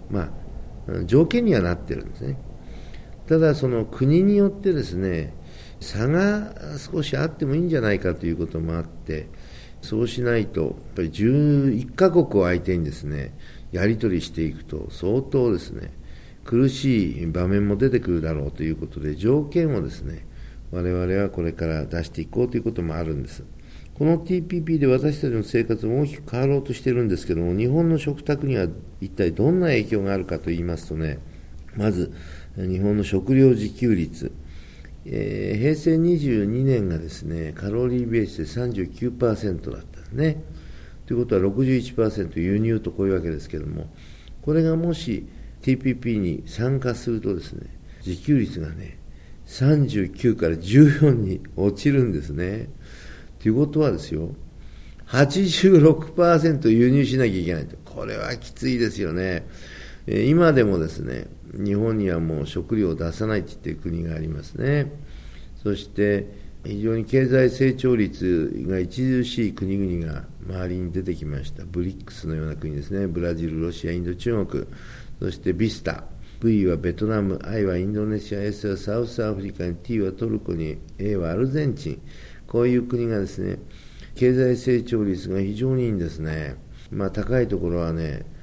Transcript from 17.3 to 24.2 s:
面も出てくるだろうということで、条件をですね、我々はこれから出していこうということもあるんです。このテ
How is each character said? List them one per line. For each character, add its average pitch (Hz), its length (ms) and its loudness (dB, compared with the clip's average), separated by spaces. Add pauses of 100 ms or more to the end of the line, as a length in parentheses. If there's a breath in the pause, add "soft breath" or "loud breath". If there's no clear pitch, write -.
面 101 200 2
も 101 100 2
出 131 120 4
て 123 100 2
く - 120 -2
る 82 100 2
だ 80 120 0
ろ 73 140 -2
う 73 40 -6
と - 100 -8
い 78 80 0
う 80 60 -2
こ 78 100 -8
と - 140 -10
で、 76 160 -4
条 123 300 2
件 160 280 0
を 101 80 0
で 67 80 -4
す - 140 -10
ね、 78 240 -10 (420 loud breath)
我 90 180 -2
々 90 280 0
は 98 160 2
こ 92 100 -4
れ 82 100 0
か 82 140 -4
ら 80 220 0
出 85 160 -2
し 73 60 -10
て - 120 -8
い 80 60 -8
こ - 160 0
う 123 40 2
と 123 100 -2
い - 20 -2
う - 40 -2
こ 113 100 -2
と 87 100 -4
も 80 100 -2
あ 85 100 -2
る 80 120 -4
ん 67 80 -4
で - 60 -12
す。 - 140 -14 (520 loud breath)
こ 247 100 0
の 165 140 4
テ 185 160 -2